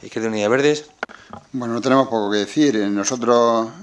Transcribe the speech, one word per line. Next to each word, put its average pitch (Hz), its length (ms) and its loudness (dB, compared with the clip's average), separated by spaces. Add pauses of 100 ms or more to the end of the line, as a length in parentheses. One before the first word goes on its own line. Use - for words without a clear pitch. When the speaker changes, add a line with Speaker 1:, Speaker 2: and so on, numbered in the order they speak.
Speaker 1:
Izquierda 113 280 -6
Unida 107 160 -2
y 104 40 2
Verdes. 147 360 2 (640)
Speaker 2:
Bueno, 120 240 -6
no 117 60 -4
tenemos 131 260 2
poco 110 240 -2
que 104 80 0
decir. 123 380 0
Eh, 101 100 0
nosotros, 117 800 2 (140)